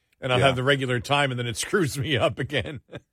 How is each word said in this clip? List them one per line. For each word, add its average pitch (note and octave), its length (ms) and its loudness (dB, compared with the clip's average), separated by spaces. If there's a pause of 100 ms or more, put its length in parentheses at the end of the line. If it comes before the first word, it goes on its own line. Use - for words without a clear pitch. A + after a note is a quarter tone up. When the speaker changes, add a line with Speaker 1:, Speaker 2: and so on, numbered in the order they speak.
(200)
Speaker 1:
And C3 140 -2
I'll B2 60 4
Speaker 2:
Yeah. C3+ 80 6
Speaker 1:
have C3 80 4
the B2+ 80 -2
regular C3 360 2
time, C#3+ 320 0
and B2 80 -4
then A#2+ 80 -4
it A2 100 -6
<laughs> - 80 -4
screws F3+ 340 0
me B2+ 180 0
up C#3 220 0
again. C#3+ 460 -6
<laughs> - 40 -20 (240)